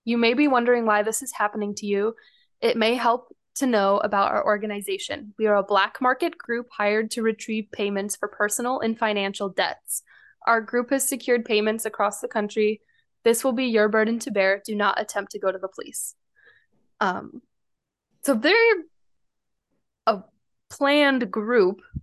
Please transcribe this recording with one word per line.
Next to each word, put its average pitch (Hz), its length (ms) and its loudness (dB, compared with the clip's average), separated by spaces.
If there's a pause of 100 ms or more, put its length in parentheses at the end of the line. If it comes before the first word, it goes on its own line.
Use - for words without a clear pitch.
"You 233 120 0
may 233 160 4
be 294 140 4
wondering 240 380 2
why 208 180 2
this 220 180 -4
is 269 120 -12
happening 208 420 -4
to 214 100 -10
you. 202 300 -2 (460)
It 233 160 0
may 226 180 2
help 233 400 -2 (200)
to 277 100 -2
know 202 320 4
about 202 340 0
our - 140 0
organization. 202 920 -4
We 220 100 0
are 208 80 4
a 196 80 2
black 202 360 0
market 262 380 0
group 240 340 -6
hired 214 400 0
to 233 100 -6
retrieve 220 500 -4
payments 202 440 -4
for 208 140 -6
personal 240 500 -4
and 226 180 -4
financial 202 520 -2
debts. - 540 -6 (440)
Our 226 140 4
group 240 300 -2
has 269 160 0
secured 247 360 0
payments 220 420 0
across 208 360 -2
the 247 80 -6
country. 214 520 0 (420)
This 233 200 4
will 262 80 2
be 254 140 0
your 214 240 4
burden 220 300 2
to 240 120 -8
bear. 196 340 2
Do 214 100 -6
not 208 240 0
attempt 202 340 -6
to - 60 -10
go 190 120 -2
to 185 60 -4
the 185 100 -8
police." - 480 -12 (840)
Um, 190 400 -4 (800)
so 277 100 2
they're 403 420 4 (1300)
a 208 160 0 (460)
planned 277 600 2
group. 214 500 2 (220)